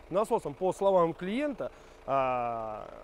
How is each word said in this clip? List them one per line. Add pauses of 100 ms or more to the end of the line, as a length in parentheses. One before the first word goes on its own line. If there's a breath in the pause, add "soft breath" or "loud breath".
насосом,
по
словам
клиента, (360 loud breath)
а, (140)